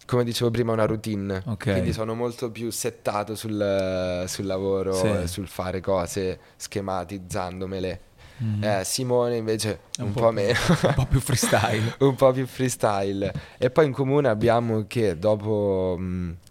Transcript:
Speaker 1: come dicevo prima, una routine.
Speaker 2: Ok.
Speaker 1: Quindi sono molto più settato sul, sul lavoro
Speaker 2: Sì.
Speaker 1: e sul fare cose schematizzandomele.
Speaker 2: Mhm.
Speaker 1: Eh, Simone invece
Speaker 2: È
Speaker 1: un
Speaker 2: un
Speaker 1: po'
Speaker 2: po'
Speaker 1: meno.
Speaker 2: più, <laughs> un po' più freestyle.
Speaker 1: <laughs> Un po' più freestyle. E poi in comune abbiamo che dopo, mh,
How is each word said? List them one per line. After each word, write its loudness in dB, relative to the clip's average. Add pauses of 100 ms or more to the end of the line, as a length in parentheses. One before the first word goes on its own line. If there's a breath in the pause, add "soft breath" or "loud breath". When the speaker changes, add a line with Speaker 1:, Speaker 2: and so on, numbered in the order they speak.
Speaker 1:
come 0
dicevo 0
prima, 0
una 2
routine. -2
Speaker 2:
Ok. -4
Speaker 1:
Quindi 0
sono -4
molto -4
più -6
settato -4
sul, -2
sul -6
lavoro 0
Speaker 2:
Sì. 2
Speaker 1:
e 0
sul -6
fare -6
cose -2 (160 loud breath)
schematizzandomele. -6 (360 loud breath)
Speaker 2:
Mhm. -2
Speaker 1:
Eh, 0
Simone 0
invece -2 (140)
Speaker 2:
È -6
Speaker 1:
un -4
Speaker 2:
un -4
Speaker 1:
po' -2
Speaker 2:
po' 6
Speaker 1:
meno. 0
Speaker 2:
più, 6
<laughs> 4
un 4
po' 2
più 4
freestyle. 2
Speaker 1:
<laughs> -20
Un 4
po' 6
più 0
freestyle. 0 (280 loud breath)
E 2
poi 6
in 0
comune 2
abbiamo 2
che 0
dopo, 2
mh, -4 (140)